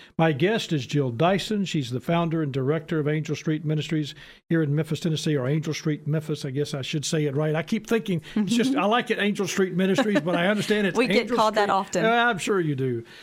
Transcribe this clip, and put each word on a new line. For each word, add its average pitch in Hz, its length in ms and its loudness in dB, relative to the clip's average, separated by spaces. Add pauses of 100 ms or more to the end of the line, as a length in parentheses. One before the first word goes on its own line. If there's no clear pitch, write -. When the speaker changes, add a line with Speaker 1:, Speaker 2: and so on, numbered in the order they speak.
(160)
Speaker 1:
my 165 160 4
guest 180 400 0
is 135 140 0
Jill 139 240 0
Dyson. 180 560 0
She's 139 240 -2
the 123 100 -4
founder 170 440 0
and 135 100 -4
director 156 460 0
of 143 80 0
Angel 151 280 -2
Street 156 300 -4
Ministries 151 480 -2 (340)
here 165 140 2
in 143 140 2
Memphis, 156 240 -2
Tennessee, 156 360 0
or 127 120 0
Angel 151 260 0
Street 151 320 -4
Memphis. 151 400 -2
I 139 60 -4
guess 143 240 -4
I 135 80 -6
should 143 220 -4
say 156 200 0
it 135 100 -2
right. 151 200 0
I 160 80 -2
keep 220 240 -4
thinking 220 340 0 (140)
it's 214 200 0
just, 240 200 2
I 180 100 2
like 233 240 2
it, 202 80 0
Angel 202 300 0
Street 190 260 0
Ministries, 190 480 2
but 170 140 0
I 175 140 2
understand 208 360 0
it's 175 120 0
Speaker 2:
<laughs> - 20 2
We 254 80 4
get 208 160 4
Speaker 1:
Angel 233 140 -2
Speaker 2:
called 214 180 4
that 208 140 4
Speaker 1:
Street. 196 40 4
Speaker 2:
often. 196 320 0
Speaker 1:
Uh, 220 40 4
I'm 233 280 2
sure 202 220 0
you 151 160 0
do. 127 280 -2 (200)